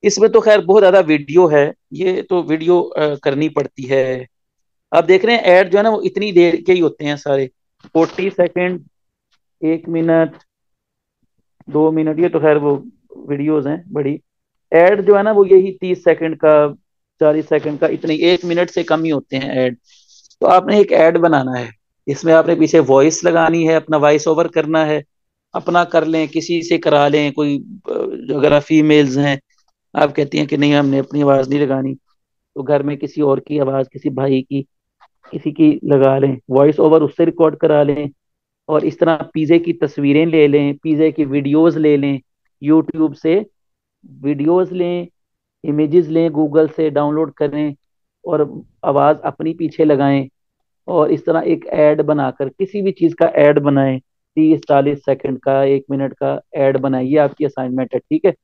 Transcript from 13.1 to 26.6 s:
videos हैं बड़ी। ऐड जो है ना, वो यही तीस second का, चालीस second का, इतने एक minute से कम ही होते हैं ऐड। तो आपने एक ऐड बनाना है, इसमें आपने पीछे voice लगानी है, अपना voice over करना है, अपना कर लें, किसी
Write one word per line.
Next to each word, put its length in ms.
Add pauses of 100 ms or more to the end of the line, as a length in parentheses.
videos 400
हैं 240
बड़ी। 280 (520)
ऐड 340
जो 100
है 60
ना, 100
वो 120
यही 360
तीस 240
second 320
का, 380 (460)
चालीस 280
second 300
का, 80
इतने 300
एक 280
minute 260
से 120
कम 220
ही 60
होते 260
हैं 140
ऐड। 260 (640)
तो 60
आपने 340
एक 120
ऐड 260
बनाना 400
है, 120 (380)
इसमें 240
आपने 220
पीछे 260
voice 440
लगानी 420
है, 80
अपना 220
voice 320
over 200
करना 360
है, 200 (500)
अपना 300
कर 200
लें, 240
किसी 340